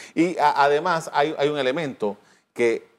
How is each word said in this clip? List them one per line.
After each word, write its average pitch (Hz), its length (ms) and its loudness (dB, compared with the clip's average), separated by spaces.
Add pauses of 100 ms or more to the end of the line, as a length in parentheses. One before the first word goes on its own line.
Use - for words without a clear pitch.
(140)
Y 170 220 0
a-, 143 260 2
además 156 520 0
hay, 147 240 0
hay 143 100 2
un 147 100 -4
elemento 127 600 -2 (340)
que 117 340 0 (120)